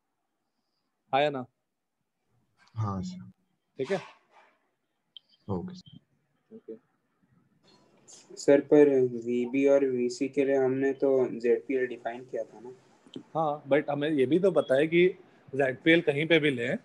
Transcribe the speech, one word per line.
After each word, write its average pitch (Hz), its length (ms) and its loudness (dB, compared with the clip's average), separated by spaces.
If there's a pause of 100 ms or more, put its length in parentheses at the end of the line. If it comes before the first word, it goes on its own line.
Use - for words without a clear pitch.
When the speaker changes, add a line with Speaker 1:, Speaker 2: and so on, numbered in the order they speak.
(1160)
Speaker 1:
आया 147 160 0
ना? 131 160 -10 (1300)
Speaker 2:
हाँ 101 260 -6
सर। - 280 -14 (480)
Speaker 1:
ठीक 135 140 -6
है? 185 80 -4 (1500)
Speaker 2:
ओके 90 260 -6
सर। - 240 -20 (580)
Speaker 1:
ओके। - 200 -18 (1600)
Speaker 3:
सर, 143 240 4
पर 143 400 4
वीबी 120 680 -2
और 139 180 4
वीसी 127 440 -4
के 139 160 -2
लिए 135 120 0
हमने 135 360 0
तो 131 480 0
ज़ेडपीएल 120 460 0
define 120 380 -12
किया 120 200 -10
था 107 160 -18
ना। 123 120 -18 (640)
Speaker 1:
हाँ, 147 280 -4
but 143 260 0
हमें 143 200 -4
ये 135 160 2
भी 151 120 2
तो 185 120 2
पता 147 240 0
है 143 120 2
कि 175 320 2 (360)
ज़ेडपीएल 139 460 2
कहीं 151 260 -2
पे 160 120 4
भी 151 120 2
ले, 120 160 -4 (180)